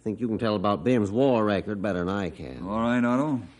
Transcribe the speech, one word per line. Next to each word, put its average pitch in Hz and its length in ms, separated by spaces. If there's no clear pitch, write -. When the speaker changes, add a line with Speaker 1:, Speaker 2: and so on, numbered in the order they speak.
Speaker 1:
think 107 160
you 120 80
can 110 100
tell 107 160
about 98 300
Bim's 117 260
war 123 320
record 101 380
better 92 200
than 87 100
I 98 180
can. 65 400
Speaker 2:
All 110 140
right, 120 200
Otto. 127 380